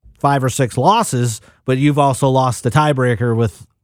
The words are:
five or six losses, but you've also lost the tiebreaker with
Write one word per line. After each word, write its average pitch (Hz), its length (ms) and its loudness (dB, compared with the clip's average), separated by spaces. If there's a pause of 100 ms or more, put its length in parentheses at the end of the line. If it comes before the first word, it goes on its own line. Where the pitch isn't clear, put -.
(180)
five 139 260 0
or 131 60 0
six 123 280 -4
losses, 127 600 0 (240)
but 131 140 -2
you've 147 200 0
also 139 300 2
lost 131 360 0
the 117 60 0
tiebreaker 123 680 0
with 113 300 -4 (180)